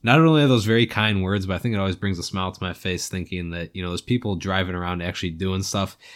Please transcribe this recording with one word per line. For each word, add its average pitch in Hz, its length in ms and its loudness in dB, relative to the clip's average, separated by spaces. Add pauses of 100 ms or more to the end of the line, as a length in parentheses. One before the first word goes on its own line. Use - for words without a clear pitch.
Not 123 180 6
only 160 220 6
are 147 40 6
those 120 200 4
very 113 180 4
kind 107 380 0
words, 95 240 0
but 95 80 -2
I 87 40 -4
think 117 160 -4
it 104 40 0
always 95 180 0
brings 98 220 -2
a 85 40 -8
smile 92 300 -4
to - 100 -10
my 90 120 -4
face 90 340 -6
thinking 90 440 -6
that, 85 220 -10
you 92 80 -8
know, 90 60 -4
there's 87 140 -6
people 113 340 -2
driving 92 380 -2
around 87 260 -4
actually 87 300 -4
doing 92 320 -2
stuff. 98 340 -4 (200)